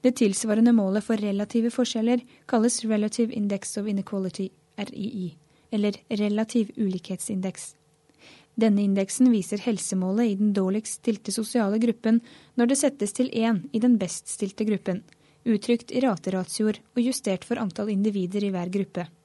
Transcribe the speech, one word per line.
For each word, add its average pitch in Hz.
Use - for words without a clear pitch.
Det 247
tilsvarende 220
målet 208
for 220
relative 208
forskjeller 240
kalles 233
Relative 214
Index 202
of 208
Inequality, 190
R -
I 190
I, 185
eller 208
relativ 208
ulikhetsindeks. 185
Denne 214
indeksen 196
viser 208
helsemålet 202
i -
den 214
dårligst 196
stilte 208
sosiale 214
gruppen 226
når 240
det 277
settes 269
til 262
en 226
i 226
den 247
best -
stilte -
gruppen, 190
uttrykt 233
i 254
rateratioer 208
og 247
justert 208
for 233
antall 208
individer 196
i 196
hver 180
gruppe. 180